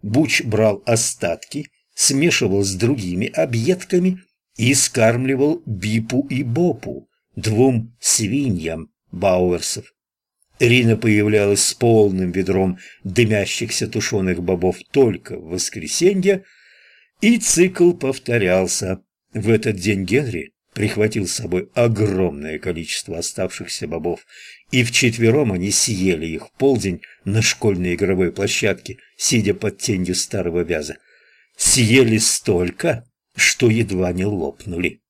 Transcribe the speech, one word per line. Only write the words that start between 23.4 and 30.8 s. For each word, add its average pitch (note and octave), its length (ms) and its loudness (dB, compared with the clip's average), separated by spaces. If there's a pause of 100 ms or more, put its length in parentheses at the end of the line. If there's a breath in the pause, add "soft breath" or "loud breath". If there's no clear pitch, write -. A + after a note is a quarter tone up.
бобов, E2 400 -6 (460 loud breath)
и B2+ 100 2
вчетвером A#2 680 2
они F#2 180 -2
съели F#2 560 0
их D#2+ 220 -8
в - 100 -20
полдень A#2 420 0 (240 loud breath)
на G#2+ 180 0
школьной F2+ 520 0
игровой F#2 380 0
площадке, - 680 -4 (180 soft breath)
сидя - 380 0
под - 240 -6
тенью F2+ 380 -2
старого F2 460 -4
вяза. D#2 340 -6 (600 soft breath)